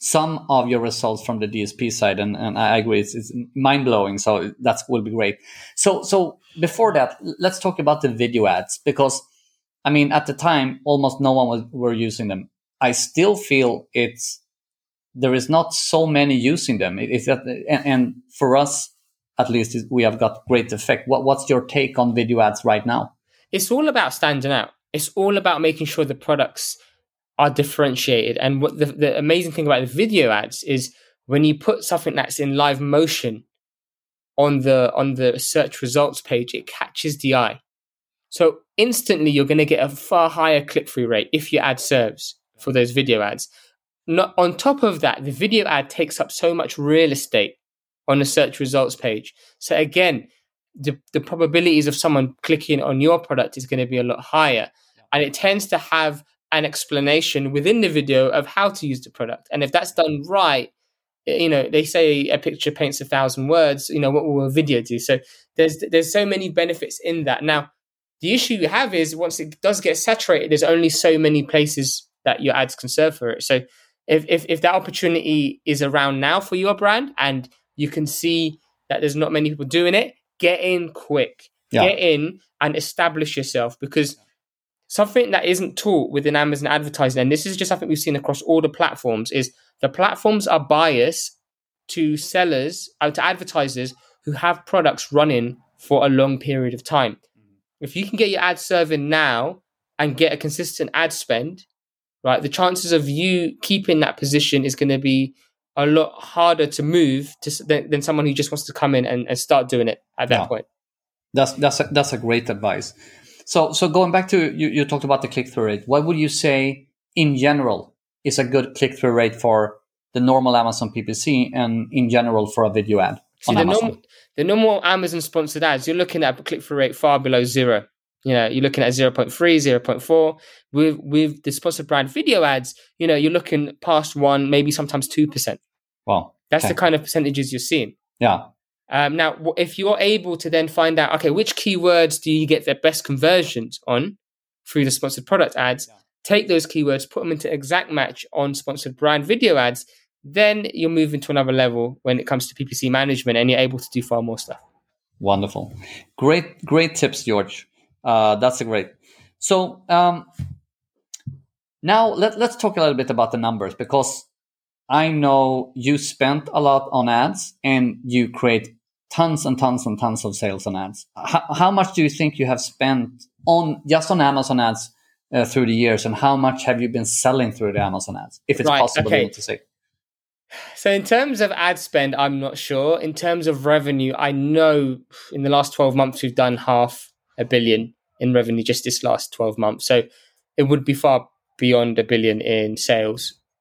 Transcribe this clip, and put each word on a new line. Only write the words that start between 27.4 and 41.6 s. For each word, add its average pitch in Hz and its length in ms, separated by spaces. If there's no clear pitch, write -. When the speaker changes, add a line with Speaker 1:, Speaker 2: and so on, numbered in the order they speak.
Speaker 2:
differentiated. 131 880
And 139 220
what 147 180
the, 147 80
the 147 300
amazing 165 340
thing 151 160
about 131 140
the 127 120
video 175 380
ads - 320
is 135 300
when 139 160
you 151 140
put - 260
something 165 320
that's - 240
in 139 160
live 143 260
motion 143 640
on 143 240
the, 127 340
on 139 180
the 123 260
search - 420
results 139 380
page, 123 340
it - 140
catches - 520
the 135 160
eye. 113 260
So 160 300
instantly, 208 540
you're 139 160
gonna 151 200
get 147 180
a 139 60
far 165 400
higher 160 340
click-through 131 440
rate 110 240
if 151 220
your 143 100